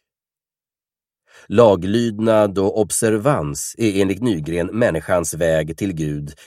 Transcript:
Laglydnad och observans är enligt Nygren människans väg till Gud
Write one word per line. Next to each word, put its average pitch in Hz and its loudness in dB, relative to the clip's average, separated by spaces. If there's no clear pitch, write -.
Laglydnad 107 4
och 101 0
observans 107 -2
är 98 0
enligt 98 -2
Nygren 87 -2
människans 90 -2
väg 80 0
till 98 -6
Gud 73 -6